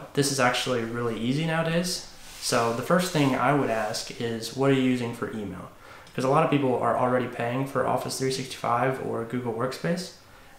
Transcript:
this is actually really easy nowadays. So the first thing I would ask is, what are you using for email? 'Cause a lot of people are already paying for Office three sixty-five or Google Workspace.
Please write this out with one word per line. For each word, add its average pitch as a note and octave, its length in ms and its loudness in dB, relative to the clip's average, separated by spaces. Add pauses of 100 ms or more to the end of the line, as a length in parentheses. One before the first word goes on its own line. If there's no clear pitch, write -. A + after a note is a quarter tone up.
(140)
this C#3+ 160 2
is C3+ 100 0
actually B2 440 2
really A#2 340 -2
easy C3 280 0
nowadays. E3 680 -2 (300)
So A#2 320 2
the B2+ 100 -4
first F3+ 300 2
thing C3+ 220 4
I B2+ 180 4
would C3+ 160 2
ask A2 500 -4
is, A#2 360 -4
what C3+ 140 4
are C3+ 60 6
you C3 60 4
using B2 340 0
for - 160 -6
email? F#2 380 -8 (440)
'Cause B2+ 120 0
a C3 40 4
lot D3+ 140 6
of - 80 0
people C3+ 260 2
are A2+ 200 2
already B2 300 2
paying B2 380 -2
for C3 220 0
Office B2+ 320 -2
three C3 120 0
sixty-five C3 760 -2
or A2+ 160 -2
Google A#2+ 300 -4
Workspace. E3 640 -2 (440)